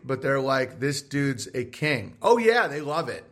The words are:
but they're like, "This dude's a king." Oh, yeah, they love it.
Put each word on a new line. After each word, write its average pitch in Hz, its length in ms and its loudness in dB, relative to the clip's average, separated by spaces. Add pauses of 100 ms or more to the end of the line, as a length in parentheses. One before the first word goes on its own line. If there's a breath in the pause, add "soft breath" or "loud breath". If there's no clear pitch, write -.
but 131 180 -4
they're 135 180 2
like, 131 380 0
"This 139 240 -2
dude's 139 520 -2
a 127 100 -2
king." 123 580 -4
Oh, 233 160 6
yeah, 226 300 4
they 143 120 -6
love 151 280 -2
it. 95 240 -8